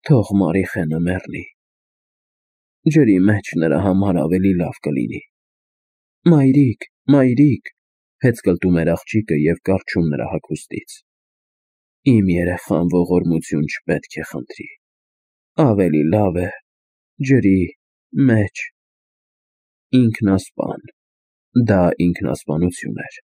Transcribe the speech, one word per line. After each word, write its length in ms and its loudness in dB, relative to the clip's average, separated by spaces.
«Թող 280 2
Մարիխենը 640 -2
մեռնի։ 460 -6
Ջրի 340 4
մեջ 340 0
նրա 260 0
համար 400 0
ավելի 340 0
լավ 280 -4
կլինի»։ 400 -6
«Մայրիկ, 640 4
մայրիկ», 680 2
հեծկլտում 560 0
էր 140 0
աղջիկը 460 -4
և 240 0
կառչում 460 -2
նրա 200 -4
հագուստից։ 720 -12
«Իմ 240 4
երեխան 600 -2
ողորմություն 760 -2
չպետք 500 -8
է 80 -10
խնդրի։ 440 -16
Ավելի 480 2
լավ 320 0
է 120 -4
ջրի 400 2
մեջ»։ 480 0
Ինքնասպան։ 920 -2
Դա 260 4
ինքնասպանություն 1040 -4
էր։ 160 -18